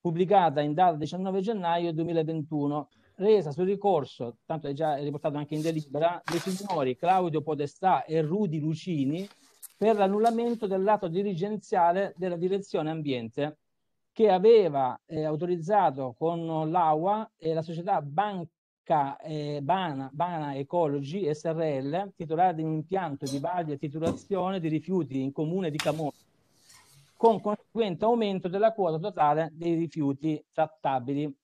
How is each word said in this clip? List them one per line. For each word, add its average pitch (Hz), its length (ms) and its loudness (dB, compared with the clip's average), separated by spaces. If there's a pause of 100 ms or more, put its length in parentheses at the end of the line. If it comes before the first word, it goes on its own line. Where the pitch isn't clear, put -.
pubblicata 170 600 4
in 147 100 0
data 170 240 4
diciannove 185 460 -4
gennaio 175 500 -2
duemilaventuno, 156 960 -2 (280)
resa 190 340 4
sul 160 160 -2
ricorso, 180 800 0
tanto 147 220 -6
è 143 40 -4
già 151 220 -2
riportato 147 420 -4
anche 147 180 -6
in 156 60 -2
delibera, 156 640 -2
dei 165 140 -2
signori 180 580 -2
Claudio 170 460 2
Podestà 147 640 0
e 160 160 0
Rudy 165 360 0
Lucini 156 680 -2 (480)
per 220 200 4
l'annullamento 226 720 2
dell'atto 196 420 2
dirigenziale 190 1080 0
della 175 200 -4
direzione 180 520 -2
ambiente 143 720 -4 (540)
che 214 180 6
aveva, 180 760 6
eh, 156 200 -6
autorizzato 156 920 0
con 160 540 -2
l'aua 180 680 2
e 160 160 -4
la 160 80 0
società 170 400 -2
Ban-, 175 480 -4 (380)
Ca-, 139 300 2
eh, 147 460 -6
Bana, 147 500 -2
Bana 156 420 -4
Ecology 147 800 -2
S 151 120 -16
R 156 360 -2
L, 175 320 -4
titolare 165 400 0
di 160 80 -4
un 160 100 -2
impianto 156 520 -4
di 139 160 -4
vaglio 165 320 -4
e 139 60 -6
titolazione 180 840 -4
di 160 80 -2
rifiuti 156 520 -2
in 135 120 -4
comune 165 400 -2
di 143 40 -6
Camone, 151 360 -4 (1040)
con 226 240 6
conseguente 208 640 -2
aumento 214 420 2
della 208 260 2
quota 175 280 0
totale 160 540 2
dei 170 200 -2
rifiuti 151 680 -2 (120)
trattabili. 143 920 -2